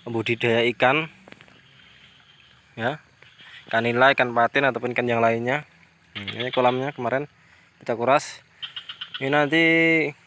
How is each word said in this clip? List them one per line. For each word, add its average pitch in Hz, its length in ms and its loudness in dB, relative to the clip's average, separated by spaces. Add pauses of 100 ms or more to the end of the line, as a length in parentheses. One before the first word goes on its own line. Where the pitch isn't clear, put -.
pembudidaya 117 720 -2
ikan 147 400 0 (1600)
ya. 123 240 -4 (720)
Ikan 113 160 0
nila, 127 320 4
ikan 123 160 0
patin 117 320 2
ataupun 120 320 -2
ikan 123 80 0
yang 117 160 0
lainnya. 120 480 0 (480)
Hmm, 101 80 -12
ini 117 240 -8
kolamnya 127 400 0
kemarin 131 400 -4 (560)
kita 123 80 -4
kuras. 123 480 0 (800)
Ini 135 80 -4
nanti 147 340 2 (640)